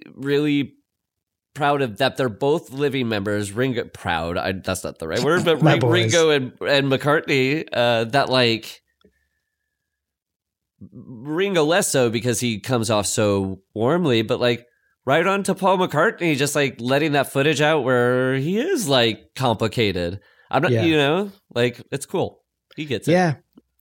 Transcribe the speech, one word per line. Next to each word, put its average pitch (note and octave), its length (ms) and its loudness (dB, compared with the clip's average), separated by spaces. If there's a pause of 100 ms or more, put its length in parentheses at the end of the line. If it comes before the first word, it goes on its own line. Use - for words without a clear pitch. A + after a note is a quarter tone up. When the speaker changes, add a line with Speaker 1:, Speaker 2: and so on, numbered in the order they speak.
(140)
Speaker 1:
really C#3+ 600 -2 (840)
proud C#3+ 260 0
of A2 160 -4
that C3 200 0
they're C3+ 120 0
both C#3+ 400 -2
living C3+ 400 -4
members. G#2 440 -2
Ringo, A#2+ 320 -2
proud, E2+ 520 -4
I, F2+ 140 -2
that's F#2 320 -6
not - 160 -10
the D#2+ 80 -8
right F#2+ 160 -2
word, E3 220 2
but D#3+ 160 2
Speaker 2:
<laughs> - 20 4
My D3 100 6
Speaker 1:
Ri-, C3+ 60 2
Speaker 2:
boys. B2 120 2 (220)
Speaker 1:
Ringo D#3+ 160 4
and, C3+ 220 0 (100)
and C#3 300 2
McCartney, C#3+ 840 0
uh, A#2+ 320 2
that, A#2 240 0
like, A#2 540 0 (2000)
Ringo D3+ 680 -4
less E3+ 260 2
so B2+ 200 2
because A#2 300 -2
he A#2 200 -2
comes A2+ 300 -2
off G#2 180 2
so G2 540 0 (120)
warmly, B2+ 480 2
but, A2 180 -2
like, A#2+ 260 0 (400)
right D#3+ 200 2
on G3 180 0
to F#3 120 -2
Paul F#3+ 220 2
McCartney, E3+ 600 0
just, C#3 180 -2
like, C#3+ 240 0
letting C#3 340 0
that C#3 180 0
footage C#3 300 0
out D3+ 220 2
where B2+ 520 2
he D#3 240 -2
is, C#4+ 300 -2
like, A#2 460 2
complicated. G2+ 840 -2 (320)
I'm C3+ 100 2
not, D3+ 100 2
Speaker 2:
Yeah. A2+ 120 2
Speaker 1:
you D#3+ 140 4
know, E3 340 0 (220)
like, A#2+ 280 -2 (100)
it's C3+ 140 -8
cool. - 380 -6 (320)
He D#3 100 -10
gets A#2+ 220 -6
it. D3+ 60 4
Speaker 2:
Yeah. F3 220 2 (460)